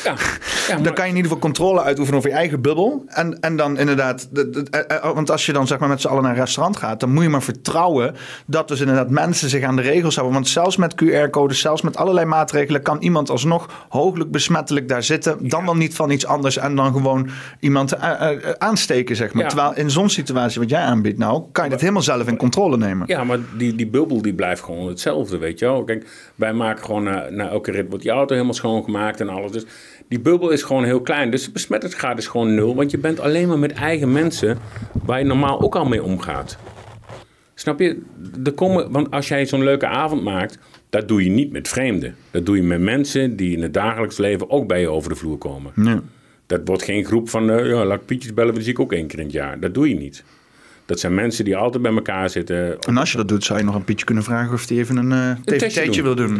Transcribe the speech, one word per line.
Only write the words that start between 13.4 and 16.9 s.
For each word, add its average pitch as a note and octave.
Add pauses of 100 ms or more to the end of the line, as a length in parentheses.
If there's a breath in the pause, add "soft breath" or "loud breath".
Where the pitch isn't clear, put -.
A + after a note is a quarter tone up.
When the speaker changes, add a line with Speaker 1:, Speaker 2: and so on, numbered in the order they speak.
Speaker 2:
hooglijk D#3+
besmettelijk D3
daar B2
zitten. D3+
Dan D#3+
Speaker 1:
Ja. F#3
Speaker 2:
wel E3+
niet D#3+
van D3+
iets C#3+
anders C#3
en C#3+
dan C3+